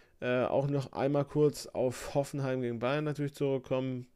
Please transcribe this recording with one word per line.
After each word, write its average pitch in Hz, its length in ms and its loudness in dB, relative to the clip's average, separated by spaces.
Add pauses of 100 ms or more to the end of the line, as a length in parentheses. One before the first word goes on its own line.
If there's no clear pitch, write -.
(200)
äh, 123 240 2
auch 139 240 2
noch 139 240 -2
einmal 143 320 2
kurz 147 420 2
auf - 480 -2
Hoffenheim 135 480 0
gegen 120 160 -2
Bayern 139 260 0
natürlich 147 300 -2
zurückkommen, 131 800 -2